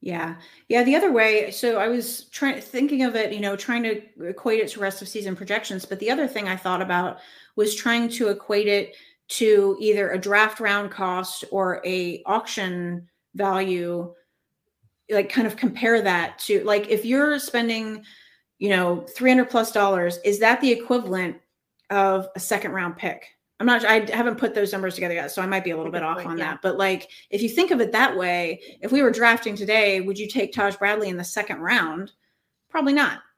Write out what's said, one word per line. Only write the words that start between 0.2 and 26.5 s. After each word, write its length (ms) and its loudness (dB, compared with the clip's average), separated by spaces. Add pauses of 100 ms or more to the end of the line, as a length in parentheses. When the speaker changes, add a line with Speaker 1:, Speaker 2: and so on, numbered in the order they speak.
Speaker 1:
Yeah, 140 4
the 120 4
other 160 4
way, 400 4
so 280 0
I 100 2
was 360 -4
try-, 360 -4
thinking 420 -2
of 140 0
it, 160 -2
you 80 -6
know, 160 -2
trying 280 -4
to 180 -4 (260)
equate 320 -2
it 80 0
to 120 -10
rest 220 -6
of 60 -14
season 260 -6
projections, 500 -6
but 140 -8
the 120 -2
other 180 0
thing 200 -6
I 80 -4
thought 260 -2
about 360 -2 (380)
was 180 0
trying 360 0
to 180 -2
equate 400 0
it 260 0 (340)
to 520 4
either 300 2
a 80 -2
draft 420 2
round 300 0
cost 600 -4
or 340 -2
a 420 -4
auction 840 -4 (260)
value, 800 -2 (960)
like, 200 2
kind 160 2
of 100 -4
compare 460 2
that 380 0
to, 240 2
like, 240 2
if 160 0
you're 340 2
spending, 680 -4 (540)
you 100 -2
know, 360 2 (120)
three 140 4
hundred 200 6
plus 220 0
dollars, 520 2
is 160 2
that 200 4
the 100 4
equivalent 680 -2 (540)
of 460 2
a 40 -10
second 320 -4
round 240 -4
pick? 300 -8 (320)
I'm 80 0
not, 200 4
I 140 6 (140)
haven't 220 0
put 180 -2
those 160 0
numbers 260 -4
together 180 -4
yet, 160 -6
so 100 -6
I 60 -2
might 180 -2
be 60 -4
a 80 -4
little 120 -6
Speaker 2:
That's 120 -6
a 40 -4
Speaker 1:
bit 20 -2
Speaker 2:
good 20 -2
Speaker 1:
off 140 -4
Speaker 2:
point, 40 -8
Speaker 1:
on 100 -6
Speaker 2:
yeah. 140 -4